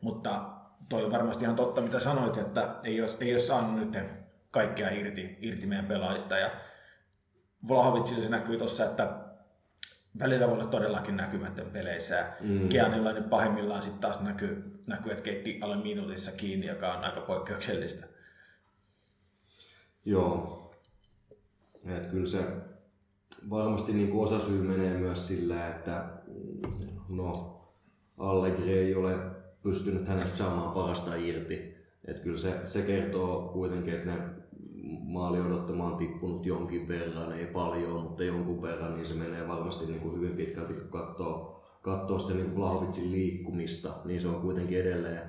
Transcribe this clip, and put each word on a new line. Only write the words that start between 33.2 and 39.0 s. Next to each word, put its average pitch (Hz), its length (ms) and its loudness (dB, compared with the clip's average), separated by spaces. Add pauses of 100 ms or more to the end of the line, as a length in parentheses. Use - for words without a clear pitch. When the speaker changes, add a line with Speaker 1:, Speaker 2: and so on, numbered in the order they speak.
Speaker 2:
kuitenkin, 87 460 0
että 87 180 -2
ne 87 60 -2 (840)
maali 87 380 0
odottama 87 460 0
on 85 100 -2
tippunut 87 500 -4
jonkin 85 420 -2
verran, 82 440 -4
ei 85 140 -4
paljon, 85 560 -2
mutta 82 220 -4
jonkun 87 380 0
verran, 82 320 -4
niin 82 120 -6